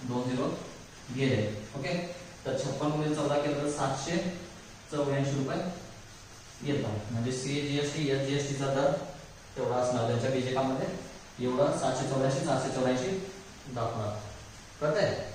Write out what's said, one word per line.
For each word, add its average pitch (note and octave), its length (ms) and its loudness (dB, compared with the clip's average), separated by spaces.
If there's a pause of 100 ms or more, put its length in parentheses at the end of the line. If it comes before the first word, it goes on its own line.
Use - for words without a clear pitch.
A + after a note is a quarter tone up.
दोन B2 260 -2
झिरो C3+ 160 0 (680)
गेले. C3 260 4 (340)
ओके, E3 160 -2 (540)
तर C3+ 120 0
छप्पन D3+ 320 0
गुणिले D3+ 240 2
चौदा C#3+ 220 2
केलं C#3+ 260 2
तर D3 80 2
सातशे C#3+ 460 0 (760)
चौऱ्याऐंशी C#3 480 2
रुपये C3 200 0 (1040)
येतात. A#2 480 0
म्हणजे A#2+ 200 0
सीजीएसटी, C#3+ 800 0
एसजीएसटी C3+ 440 2
चा C3+ 200 2
दर C#3 160 6 (680)
तेवढा B2 200 2
असणार B2 300 4
त्यांच्या A#2+ 240 4
बीजेकामध्ये, C3 560 2 (600)
एवढा C#3 320 6
सातशे C3+ 300 2
चौऱ्याऐंशी, C3+ 380 4
सातशे B2+ 280 2
चौऱ्याऐंशी B2+ 360 2 (640)
दाखवणार. A2 380 -2 (680)
कळतंय? G3+ 340 4 (200)